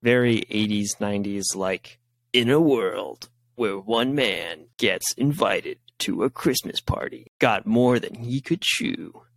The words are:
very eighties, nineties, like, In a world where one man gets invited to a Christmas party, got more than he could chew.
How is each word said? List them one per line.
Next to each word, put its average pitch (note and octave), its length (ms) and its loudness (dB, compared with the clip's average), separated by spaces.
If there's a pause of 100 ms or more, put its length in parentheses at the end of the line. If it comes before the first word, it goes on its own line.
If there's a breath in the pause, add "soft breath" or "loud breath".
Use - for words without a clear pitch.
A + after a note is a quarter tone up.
very A#2+ 480 4
eighties, G#2 500 0
nineties, G2+ 540 -4
like, F#2+ 440 -6 (340)
In A#2+ 180 2
a D3 100 6
world G2+ 680 0 (260)
where G2+ 240 -2
one A#2 360 0
man E2+ 520 -2 (100)
gets F#2+ 380 0
invited G2+ 640 0 (200)
to - 260 -2
a C3 60 2
Christmas - 500 -2
party, - 480 -6 (100)
got G#2+ 280 2
more A#2+ 320 4
than - 160 -6
he A#2+ 260 -6
could - 200 -4
chew. - 600 -4 (140)